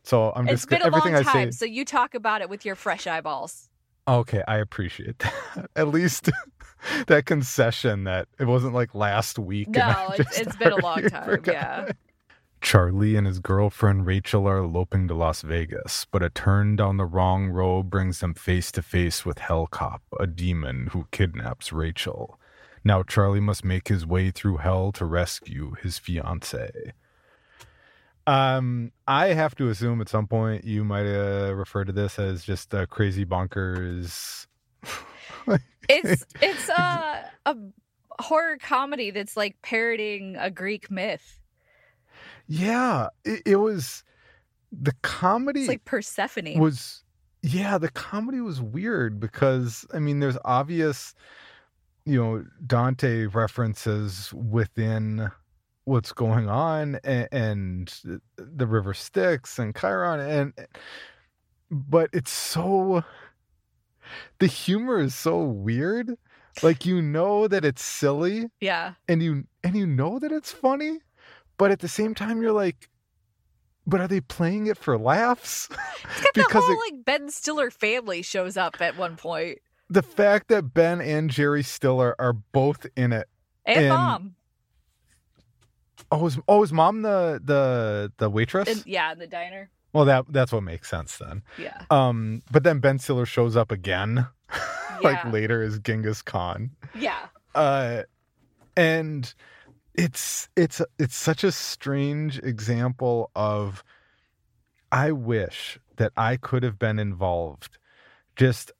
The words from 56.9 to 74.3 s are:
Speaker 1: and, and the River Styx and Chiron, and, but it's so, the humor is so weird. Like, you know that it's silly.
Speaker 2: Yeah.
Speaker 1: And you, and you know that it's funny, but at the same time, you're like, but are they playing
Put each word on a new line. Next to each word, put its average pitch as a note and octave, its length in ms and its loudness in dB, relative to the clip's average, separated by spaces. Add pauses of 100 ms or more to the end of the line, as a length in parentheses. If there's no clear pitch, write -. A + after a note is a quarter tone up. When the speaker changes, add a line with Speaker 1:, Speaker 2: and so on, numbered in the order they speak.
Speaker 1:
and, B2+ 300 -2
and F#2+ 880 -4 (160)
the C3+ 300 -6
River G#2 260 0
Styx - 640 -2
and A2+ 160 -4
Chiron, F3+ 460 -2
and, C#3+ 320 -2 (1160)
but D3 420 2
it's - 180 -2
so, F#3 720 0 (1400)
the F#3+ 80 4
humor G#3+ 520 0
is C3+ 160 0
so E3+ 280 0
weird. D3 720 -2 (480)
Like, E3 240 4
you F3+ 160 2
know F#3 440 2
that F#3+ 180 2
it's C3+ 180 0
silly. F3 680 -2 (100)
Speaker 2:
Yeah. F3+ 340 -2 (120)
Speaker 1:
And E3 160 4
you, D3 220 0 (180)
and F3+ 140 0
you G3+ 100 2
know D#3 320 0
that D4+ 140 -4
it's D#4 180 -6
funny, D4+ 480 -2 (600)
but G3 120 6
at G3 100 0
the F3 80 -6
same A3 260 -2
time, A3+ 280 -4
you're A3+ 100 2
like, G3+ 360 0 (1000)
but F3+ 140 2
are F3+ 80 -2
they F#3+ 140 0
playing G3 440 -2